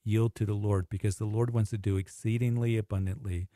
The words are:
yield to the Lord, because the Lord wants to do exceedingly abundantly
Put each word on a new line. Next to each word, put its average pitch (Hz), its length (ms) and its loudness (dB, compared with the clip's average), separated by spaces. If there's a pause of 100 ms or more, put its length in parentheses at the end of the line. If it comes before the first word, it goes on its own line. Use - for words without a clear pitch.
yield 110 320 2
to 110 100 0
the 104 80 0
Lord, 101 340 0
because 98 280 -2
the - 80 -6
Lord 113 280 0
wants 113 180 2
to 113 80 -4
do 98 180 0
exceedingly 117 800 0
abundantly 95 760 -2